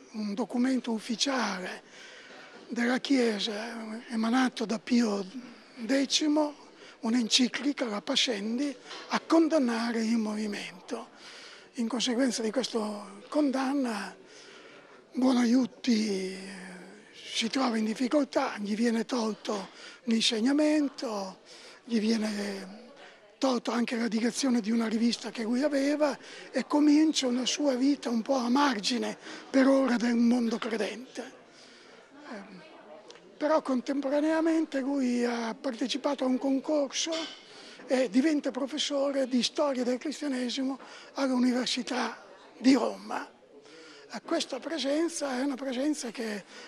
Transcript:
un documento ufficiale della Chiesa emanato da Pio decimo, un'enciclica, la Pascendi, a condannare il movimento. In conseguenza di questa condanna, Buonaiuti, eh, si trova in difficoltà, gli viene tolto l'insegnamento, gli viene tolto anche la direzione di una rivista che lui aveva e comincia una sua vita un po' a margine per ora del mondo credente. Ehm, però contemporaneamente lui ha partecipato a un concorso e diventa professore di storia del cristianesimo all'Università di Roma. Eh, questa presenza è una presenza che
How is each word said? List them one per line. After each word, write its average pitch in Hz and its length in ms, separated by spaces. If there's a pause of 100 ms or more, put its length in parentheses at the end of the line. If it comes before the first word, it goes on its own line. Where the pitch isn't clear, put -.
(120)
un 214 220
documento 247 580
ufficiale 214 920 (840)
della 240 320
Chiesa 226 1120
emanato 233 560
da 208 140
Pio 208 460 (500)
decimo, 285 920 (340)
un'enciclica, 247 840
la 208 160
Pascendi, 247 760 (340)
a 208 100
condannare 240 840
il 226 140
movimento. 214 920 (640)
In 233 140
conseguenza 240 540
di 220 100
questa 208 540 (240)
condanna, 262 840 (1000)
Buonaiuti, 233 1200
eh, 190 40 (760)
si - 360
trova 254 280
in 220 80
difficoltà, 262 720
gli 208 180
viene 226 300
tolto 220 640 (340)
l'insegnamento, 240 1400 (460)
gli 233 140
viene 202 880 (500)
tolto 262 320
anche 233 240
la 226 140
direzione 240 500
di 202 100
una 226 180
rivista 226 440
che 240 120
lui 247 200
aveva 285 520 (360)
e - 160
comincia 294 580
una 247 200
sua 285 280
vita 269 360
un 233 120
po' 269 140
a 240 140
margine 240 680 (320)
per 262 160
ora 269 300
del 240 180
mondo 233 440
credente. 226 760 (1000)
Ehm, 196 300 (760)
però 302 240
contemporaneamente 294 1200
lui 254 420
ha 233 360
partecipato 269 640
a - 20
un 254 100
concorso 277 720 (760)
e 254 220
diventa 277 420
professore 277 760
di 247 140
storia 269 420
del 247 140
cristianesimo 262 800 (360)
all'Università 247 1120 (340)
di 254 160
Roma. 220 520 (840)
Eh, 226 140
questa 285 340
presenza 285 800
è 262 40
una 285 120
presenza 262 560
che 214 320 (240)